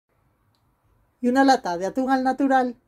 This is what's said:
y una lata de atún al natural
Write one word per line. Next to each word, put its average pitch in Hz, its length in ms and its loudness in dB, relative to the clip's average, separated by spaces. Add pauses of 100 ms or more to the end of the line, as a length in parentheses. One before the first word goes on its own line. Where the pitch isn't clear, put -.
(1200)
y 247 80 0
una 269 140 2
lata 233 340 0
de 180 80 -6
atún 254 260 -4
al 262 120 0
natural 262 540 0 (100)